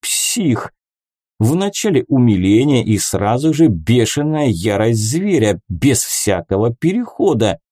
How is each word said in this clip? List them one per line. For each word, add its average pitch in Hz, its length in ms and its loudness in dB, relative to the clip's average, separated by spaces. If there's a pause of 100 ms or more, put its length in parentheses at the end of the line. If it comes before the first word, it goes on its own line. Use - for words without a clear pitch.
псих. - 680 -2 (680)
Вначале 180 680 0
умиление 117 760 2
и 107 140 0
сразу 117 560 -2
же 156 140 4
бешеная 127 800 0
ярость 107 520 -2
зверя, 120 680 0
без 107 360 0
всякого 98 720 -2
перехода. 175 840 -2 (120)